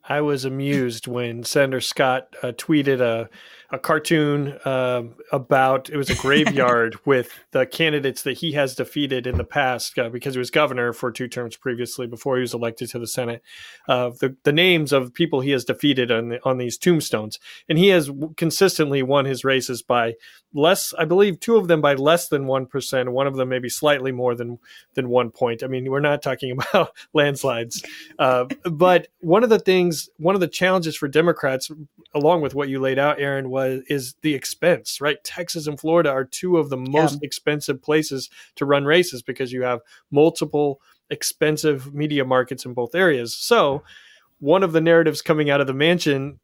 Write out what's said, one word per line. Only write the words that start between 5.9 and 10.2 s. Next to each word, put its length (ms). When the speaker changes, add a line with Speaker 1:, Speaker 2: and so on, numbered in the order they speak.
Speaker 1:
it 60
was 120
a 60
graveyard 880
Speaker 2:
<laughs> 40
Speaker 1:
with 260
the 160
candidates 560
that 120
he 180
has 200
defeated 540
in 100
the 60
past, 560
uh, 100
because 240